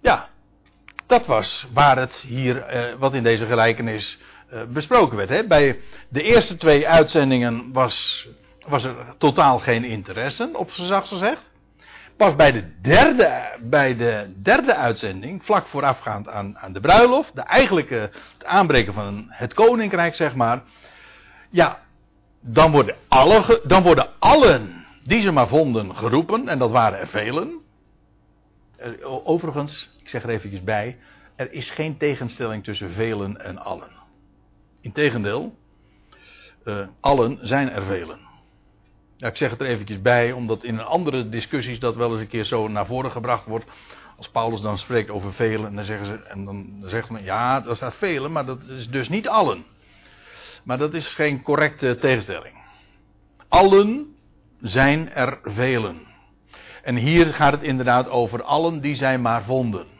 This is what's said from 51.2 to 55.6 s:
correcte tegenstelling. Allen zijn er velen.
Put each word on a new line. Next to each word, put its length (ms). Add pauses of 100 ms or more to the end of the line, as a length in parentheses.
correcte 560
tegenstelling. 580 (920)
Allen 680 (460)
zijn 520
er 300
velen. 560 (840)